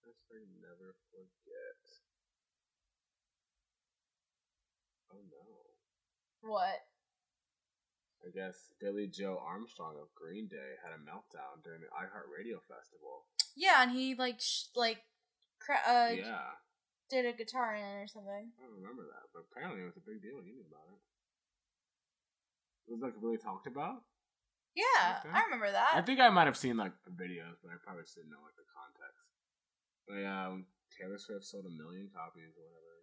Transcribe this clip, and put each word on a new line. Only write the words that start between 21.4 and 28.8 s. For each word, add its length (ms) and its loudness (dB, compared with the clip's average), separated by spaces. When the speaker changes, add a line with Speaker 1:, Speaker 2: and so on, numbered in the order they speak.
Speaker 1:
It 60 -12
was, 80 -8
like, 240 -6
really 160 0
talked 260 -8
about? 380 -6
Speaker 2:
Yeah, 480 4
Speaker 1:
Okay. 80 -8
Speaker 2:
I 160 6
remember 240 0
that. 240 6
Speaker 1:
I 80 4
think 160 4
I 80 12
might 180 12
have 140 2
seen, 160 0
like, 160 0
videos, 560 -10
but 80 -14
I 100 -14
probably 220 -14
just 160 -20
didn't 160 -20
know, 80 -20
like, 160 -20
the 80 -20
context. 560 -20